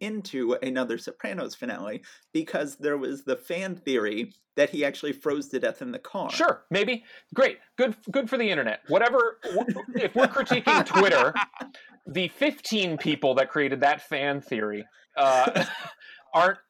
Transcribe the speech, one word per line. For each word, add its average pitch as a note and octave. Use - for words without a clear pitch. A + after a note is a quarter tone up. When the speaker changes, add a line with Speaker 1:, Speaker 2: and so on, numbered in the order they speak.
Speaker 1:
into C#3
another B2+
Sopranos F#3
finale G#2+
because D#3
there C#3+
was C3+
the C3
fan F3+
theory A2
that C#3+
he D3
actually C#3
froze D3
to B2+
death A2+
in B2
the B2
car. -
Speaker 2:
Sure, -
maybe. G#3
Great. -
Good, A#3+
good B3+
for C4
the A3+
internet. B2
Whatever. A#3
W-, G#3
if A#3+
we're B3+
critiquing C4+
Twitter, D#3+
Speaker 1:
<laughs> -
Speaker 2:
the A3
fifteen G#3
people C#3+
that C3
created C#3
that D3
fan C#3+
theory, G#2+
uh, C3
<laughs> -
aren't, F3+